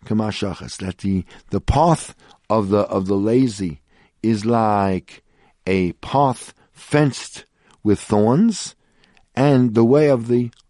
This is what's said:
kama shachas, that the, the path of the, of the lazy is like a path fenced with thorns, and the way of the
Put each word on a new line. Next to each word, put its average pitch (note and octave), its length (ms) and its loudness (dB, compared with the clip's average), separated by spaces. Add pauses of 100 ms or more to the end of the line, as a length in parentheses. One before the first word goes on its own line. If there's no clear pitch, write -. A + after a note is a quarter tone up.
kama G#2+ 240 -2
shachas, G2 500 -8
that F#2+ 200 -10
the, F#2+ 260 -4 (260)
the G2+ 100 -4
path - 540 0 (360)
of G#2+ 180 0
the, G2+ 120 4
of G2 260 -2
the G2 100 0
lazy G2+ 640 -2 (420)
is G#2+ 220 0
like G#2 800 0 (440)
a F#2 280 0
path - 600 -2 (180)
fenced - 720 -2 (380)
with G#2 180 0
thorns, C3 760 0 (600)
and B2+ 400 2
the A#2 100 4
way C#3+ 240 4
of A#2+ 200 0
the A#2+ 220 0 (200)